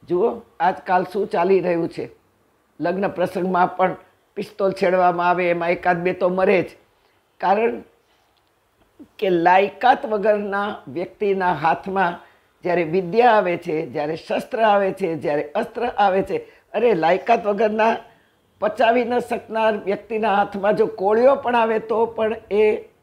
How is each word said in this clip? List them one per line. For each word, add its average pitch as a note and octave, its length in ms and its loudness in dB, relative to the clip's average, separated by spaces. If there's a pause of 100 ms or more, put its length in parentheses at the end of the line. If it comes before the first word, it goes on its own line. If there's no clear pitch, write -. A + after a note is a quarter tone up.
જુઓ, G#3+ 340 -2 (180)
આજકાલ F#3 440 0
શું G#3 220 -4
ચાલી F#3+ 340 2
રહ્યું E3+ 280 -2
છે. - 380 -12 (540)
લગ્ન F#3 280 -2
પ્રસંગમાં F3+ 680 0
પણ C#4 200 0 (380)
પિસ્તોલ G3 380 -4
છેડવામાં F3+ 560 2
આવે, F3 220 2
એમાં F3 200 0
એકાદ F3+ 260 0
બે F3 160 -2
તો F#3 160 0
મરે F#3 340 2
જ. A#2+ 80 -6 (720)
કારણ G#3+ 420 0 (1400)
કે G3 120 0
લાયકાત F#3+ 760 2
વગરના G#3 800 -2
વ્યક્તિના F#3 640 -2
હાથમાં E3+ 680 -2 (440)
જ્યારે F3 200 0
વિદ્યા F#3 460 0
આવે F#3 260 2
છે, D#3+ 300 -6
જ્યારે D3 300 -6
શસ્ત્ર - 420 -8
આવે G3+ 340 2
છે, F#3+ 220 -4
જ્યારે D3 400 -4
અસ્ત્ર A3 300 -6
આવે G3 380 0
છે, F#3+ 140 -6 (380)
અરે, A3+ 200 2
લાયકાત F#3 520 0
વગરના, G#3+ 500 0 (640)
પચાવી A#3+ 440 2
ન A#3+ 140 -2
શકનાર A3 580 -2
વ્યક્તિના G3+ 580 -4
હાથમાં G3+ 420 0
જો G#3+ 100 2
કોળિયો A#3 500 2
પણ A#3+ 200 -2
આવે A3+ 220 2
તો A3 280 -2
પણ A3 300 -4 (140)
એ G#3+ 260 2 (260)